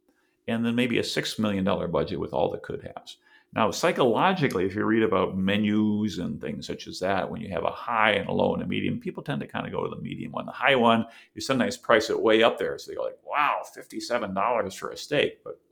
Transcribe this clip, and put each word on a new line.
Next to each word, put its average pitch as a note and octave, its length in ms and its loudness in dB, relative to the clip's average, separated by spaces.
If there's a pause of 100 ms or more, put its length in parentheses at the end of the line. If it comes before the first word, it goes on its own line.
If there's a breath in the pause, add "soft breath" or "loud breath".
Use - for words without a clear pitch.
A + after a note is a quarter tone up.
(460)
And A2+ 180 -2
then A#2 100 0
maybe A#2 240 2
a G#2 60 2
six - 340 -4
million G#2 240 0
dollar F#2 260 0
budget D#2+ 300 -2
with - 140 -6
all - 180 2
the - 80 -6
could-haves. - 600 -12 (360 soft breath)
Now, G#2+ 160 2
psychologically, D3 960 2
if F#2+ 100 -2
you G#2 100 -2
read A2 180 4
about F#2+ 340 4
menus G#2 800 2
and F2+ 220 -4
things - 260 -8
such - 200 -8
as E2 140 -12
that, F#2+ 300 0
when - 120 -8
you F#2+ 80 -10
have E2+ 140 -2
a - 60 0
high A2 420 2
and G2 160 0
a F#2 40 0
low F#2+ 220 2
and F2+ 80 -4
a F2+ 40 -6
medium, G2+ 320 -2
people - 240 -10
tend C#3+ 180 -6
to - 60 -8
kinda - 240 -8
go - 120 -4
to F2+ 80 -4
the - 100 -12
medium - 320 -10
one. - 140 -8
The - 60 -12
high C3+ 240 2
one, A2+ 280 4 (300 loud breath)
you G#2+ 80 -10
sometimes A#2 340 0
price A2 320 4
it E2+ 100 0
way A2 240 6
up A#2+ 160 4
there. D2+ 200 -4
So - 120 -16
they - 60 -10
go - 60 -4
like, - 240 -6
"Wow, A#2+ 360 0 (120)
fifty-seven G#2+ 580 -6
dollars G2+ 420 -2
for - 160 -8
a - 60 -12
steak, - 480 -2
but - 160 -14 (120)